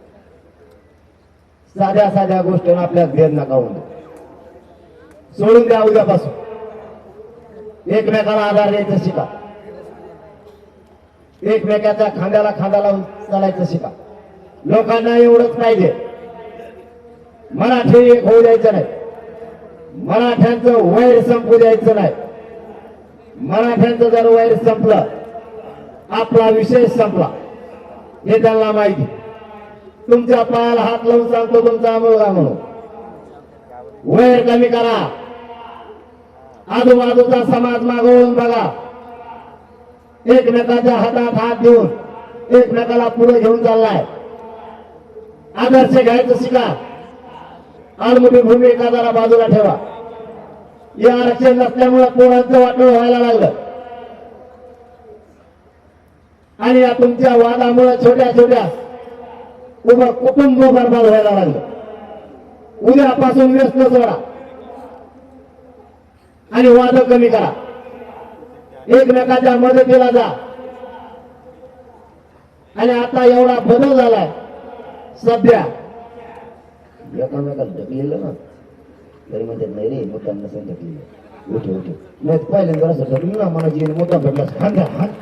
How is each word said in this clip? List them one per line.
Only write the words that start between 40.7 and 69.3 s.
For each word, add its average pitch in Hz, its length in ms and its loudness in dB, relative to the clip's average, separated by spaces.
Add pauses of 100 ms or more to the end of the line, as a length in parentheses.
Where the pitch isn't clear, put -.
हातात 233 380 -2
हात 233 220 -4
देऊन 233 320 4 (680)
एकमेकाला 233 520 0
पुढे 233 320 2
घेऊन 226 240 0
चाललाय. 220 420 0 (1500)
आदर्श 262 460 2
घ्यायचं 247 300 2 (100)
शिका, 240 320 -2 (1200)
आडमुठी 247 420 4
भूमिका 240 480 2
जरा 233 220 -2
बाजूला 226 340 2
ठेवा. 208 440 0 (1080)
हे 220 120 4
आरक्षण 247 480 0
नसल्यामुळे 254 520 2
पोरांचं 247 560 4
वाटोळं 254 260 2
व्हायला 240 280 2
लागलं 233 300 0 (3000)
आणि 247 200 2
या 247 140 2
तुमच्या 247 420 2
वादामुळे 240 720 2
छोट्या 247 260 4
छोट्या 233 380 2 (1200)
उभं 247 180 2
कुटुंब 262 640 2
बरबाद 233 300 0
व्हायला 214 260 2
लागलं. 185 280 -2 (1200)
उद्यापासून 262 680 2
व्यस्त 262 260 0
सोडा 247 440 0 (2250)
आणि 247 160 2
वाद 247 320 6
कमी 240 300 4
करा, 202 240 -2 (1300)
एकमेकाच्या 254 680 2